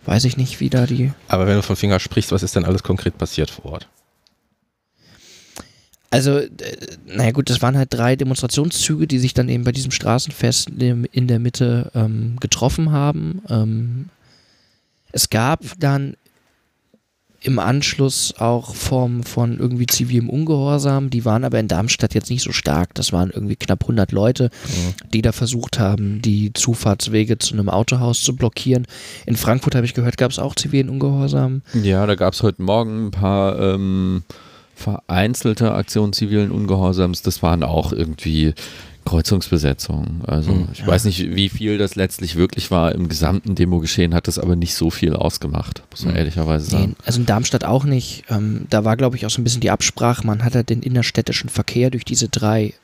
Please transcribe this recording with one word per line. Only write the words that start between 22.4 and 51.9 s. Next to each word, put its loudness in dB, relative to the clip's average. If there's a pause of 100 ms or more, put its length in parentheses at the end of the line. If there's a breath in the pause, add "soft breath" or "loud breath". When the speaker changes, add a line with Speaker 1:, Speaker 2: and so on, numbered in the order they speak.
Speaker 1:
so -6
stark. 0
Das -4
waren 2
irgendwie -4
knapp -2
hundert 2
Leute, 2 (160)
Speaker 2:
Mhm. -4
Speaker 1:
die 2
da 4
versucht -4
haben, 0
die 2
Zufahrtswege 0
zu -2
einem 2
Autohaus 2
zu 0
blockieren. 0 (400 loud breath)
In 0
Frankfurt, 0
habe 2
ich -4
gehört, 0
gab's 0
auch -4
zivilen 0
Ungehorsam. 0 (200)
Speaker 3:
Ja, 4
da 2
gab's 0
heute 2
Morgen 0
ein -6
paar, 2
ähm, 0 (540 loud breath)
vereinzelte 0
Aktionen 0
zivilen 0
Ungehorsams. 2
Das -2
waren 2
auch 0
irgendwie 0 (520 loud breath)
Kreuzungsbesetzungen. 0
Also 0
Speaker 2:
Mhm. 2
Speaker 3:
ich -14
Speaker 1:
Ja. -4
Speaker 3:
weiß 4
nicht, 0
wie 2
viel -2
das 0
letztlich -2
wirklich 0
war. 2
Im -2
gesamten 0
Demo-Geschehen 2
hat 0
das -4
aber 2
nicht 0
so 0
viel 0
ausgemacht, -4
muss -14
man 0
Speaker 2:
Mhm. 0
Speaker 3:
ehrlicherweise 0
Speaker 1:
Nee, -4 (100)
Speaker 3:
sagen. 0 (100)
Speaker 1:
also 0
in 2
Darmstadt 0
auch 2
nicht. -2
Ähm, -2
da 2
war, 2
glaub 0
ich, -6
auch -4
so -2
ein 0
bisschen 0
die 2
Absprache. 0
Man 0
hat 0
halt 2
den 0
innerstädtischen 0
Verkehr 0